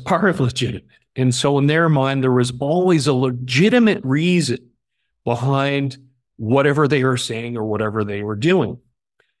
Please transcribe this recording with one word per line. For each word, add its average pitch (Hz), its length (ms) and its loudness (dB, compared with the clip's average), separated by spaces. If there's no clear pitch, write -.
are 196 260 0
<laughs> - 60 -4
legitimate." 123 480 -4
And 127 180 2
so 143 240 0
in 139 80 2
their 160 220 2
mind, 135 340 0
there 131 100 2
was 123 260 0
always 160 480 0
a 147 60 2
legitimate 131 920 2
reason 147 680 0
behind 139 720 -2
whatever 139 520 2
they 135 160 0
were 131 140 0
saying 117 380 -8
or 110 80 -4
whatever 107 380 -2
they 104 200 -6
were 104 140 -6
doing. 143 420 0